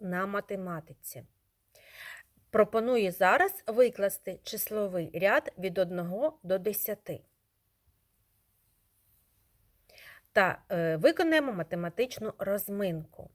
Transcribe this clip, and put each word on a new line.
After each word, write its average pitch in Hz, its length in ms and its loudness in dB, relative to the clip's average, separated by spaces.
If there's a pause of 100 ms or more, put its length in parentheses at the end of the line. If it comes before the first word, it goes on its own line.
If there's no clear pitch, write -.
на 185 260 -4
математиці! 180 960 -8 (1300)
Пропоную 220 640 2
зараз 247 540 4
викласти 208 760 0
числовий 202 720 -4
ряд 202 440 2
від 180 200 -4
одного 180 640 -2
до 185 160 0
десяти. 202 640 -6 (3000)
Та, 185 380 2
е, 165 260 0
виконаємо 311 560 4
математичну 180 840 -4
розминку. 196 960 -4